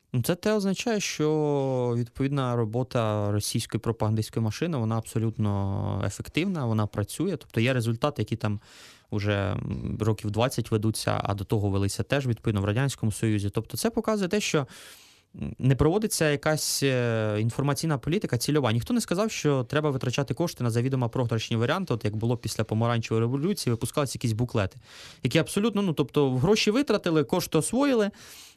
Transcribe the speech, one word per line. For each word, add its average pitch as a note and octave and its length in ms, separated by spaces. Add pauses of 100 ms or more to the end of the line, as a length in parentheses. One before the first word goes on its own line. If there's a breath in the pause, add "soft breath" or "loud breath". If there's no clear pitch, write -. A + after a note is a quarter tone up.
(140)
Ну, B2 80
це E3+ 140
те G#3+ 180
означає, G3+ 460
що C#3+ 960
відповідна C3 580
робота A2 760
російської G#2 500
пропагандистської A2 640
машини, D3+ 340
вона A2+ 200
абсолютно G2+ 1080
ефективна, D3+ 600
вона A2 220
працює. D3+ 500
Тобто - 240
є B2+ 120
результати, A#2 480
які A2 140
там G#2 240 (500 loud breath)
уже, G#2 240
м, G2+ 680
років G#2+ 300
двадцять A2+ 400
ведуться, G#2+ 520
а G2+ 100
до G2+ 100
того G#2 260
велися G2 340
теж, C3+ 240
відповідно, A2 340
в G2 40
Радянському A2 460
Союзі. G#2 380
Тобто - 280
це A3+ 120
показує G#3+ 400
те, G#3 120
що, D3 260 (680 loud breath)
м, - 240
не C3+ 160
проводиться E3 560
якась, D3 520
е, A#2 560
інформаційна C#3 580
політика D#3 400
цільова. C#3 340
Ніхто A#2 220
не A#3+ 80
сказав, G#3 300
що C#3 320
треба D3 260
витрачати C3 440
кошти E3 300
на A#2+ 60
завідомо A#2+ 400
програшні A#2 480
варіанти, D3 360
от A2 120
як G#2+ 100
було A#2 220
після - 260
Помаранчевої A2+ 580
революції, C#3 520
випускалися C3 420
якісь A2+ 180
буклети, A2 440 (460 loud breath)
які C3 140
абсолютно, G3+ 440
ну, F#3 120
тобто C#3 420
гроші G3+ 360
витратили, G3+ 520
кошти E3+ 340
освоїли, A3+ 540 (460 loud breath)